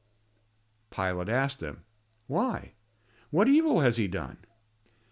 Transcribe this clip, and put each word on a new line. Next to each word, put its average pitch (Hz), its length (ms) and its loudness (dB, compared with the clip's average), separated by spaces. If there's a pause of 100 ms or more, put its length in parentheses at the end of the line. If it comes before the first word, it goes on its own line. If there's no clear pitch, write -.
(880)
Pilate 92 400 -2
asked 135 300 -2
them, 76 240 -8 (440)
"Why? 196 460 -4 (560)
What 190 180 2
evil 285 340 4
has 123 160 2
he 107 100 2
done?" 87 320 -6 (720)